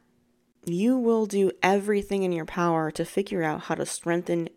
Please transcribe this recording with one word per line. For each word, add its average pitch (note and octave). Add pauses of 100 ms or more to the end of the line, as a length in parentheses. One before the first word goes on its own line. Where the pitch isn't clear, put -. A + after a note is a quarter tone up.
(640)
you G#3
will A3+
do G3 (100)
everything G3
in F3+
your E3
power E3
to E3
figure F#3+
out D#3
how E3
to D3+
strengthen E3+